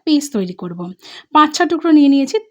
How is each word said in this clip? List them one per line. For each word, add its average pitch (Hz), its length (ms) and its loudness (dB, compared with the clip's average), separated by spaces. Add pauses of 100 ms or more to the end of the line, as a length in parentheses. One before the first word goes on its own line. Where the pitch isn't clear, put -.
পেস্ট 285 300 -2
তৈরি 185 220 -6
করব। 175 240 -12 (520)
পাঁচ 302 220 4
ছ - 40 -8 (100)
টুকরো 339 240 -2
নিয়ে 294 180 6
নিয়েছি 277 280 0 (140)